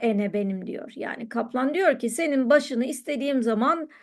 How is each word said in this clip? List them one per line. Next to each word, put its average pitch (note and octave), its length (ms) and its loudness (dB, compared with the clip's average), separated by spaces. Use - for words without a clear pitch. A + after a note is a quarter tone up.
ene G#3 320 2
benim G3 340 -2
diyor. - 300 -10
Yani A3+ 320 -8
kaplan B3 460 -2
diyor F4+ 240 4
ki A#3 120 -2
senin C4+ 400 0
başını C4 340 4
istediğim C#4+ 580 -2
zaman, C4 460 0